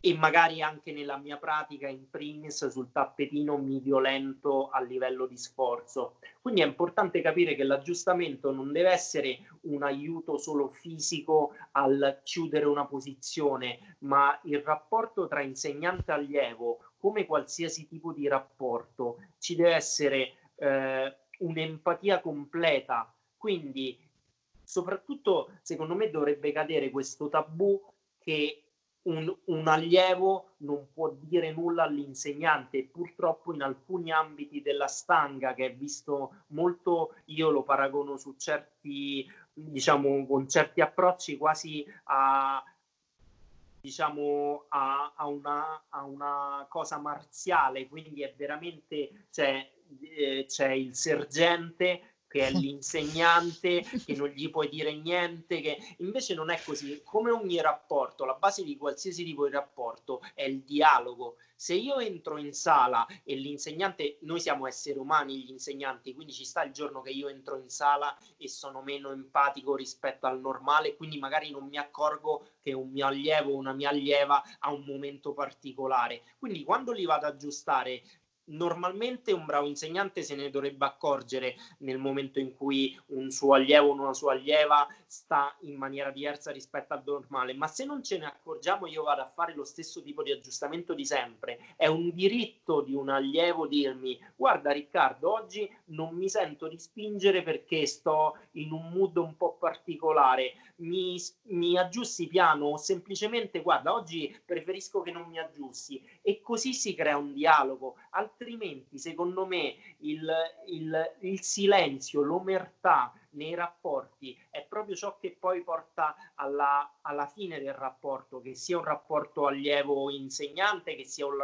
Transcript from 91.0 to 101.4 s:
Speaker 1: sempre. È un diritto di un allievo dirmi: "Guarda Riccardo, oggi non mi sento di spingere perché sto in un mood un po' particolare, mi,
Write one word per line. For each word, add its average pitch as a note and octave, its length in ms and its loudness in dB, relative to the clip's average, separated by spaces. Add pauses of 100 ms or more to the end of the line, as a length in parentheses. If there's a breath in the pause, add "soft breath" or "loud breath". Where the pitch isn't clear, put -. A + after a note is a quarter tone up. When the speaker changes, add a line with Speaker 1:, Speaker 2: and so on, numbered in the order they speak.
Speaker 1:
sempre. B2 560 -6 (160 loud breath)
È D#3+ 100 4
un E3 260 2
diritto F#3 680 0
di C3+ 140 -4
un C#3 140 -2
allievo D3+ 600 2
dirmi: C3 500 0 (160 loud breath)
"Guarda C#3+ 380 2
Riccardo, D3 600 2
oggi G#3+ 360 -4 (180 loud breath)
non E3 300 -8
mi F#3+ 120 -2
sento D#3+ 380 -2
di E3 120 -10
spingere G3+ 640 2
perché D#3 420 0
sto D#3 500 2 (160 loud breath)
in D#3 200 -8
un E3 180 -8
mood F3 260 2
un D#3+ 200 0
po' F3 220 0
particolare, D3 960 4 (220 loud breath)
mi, F3+ 400 -4 (320)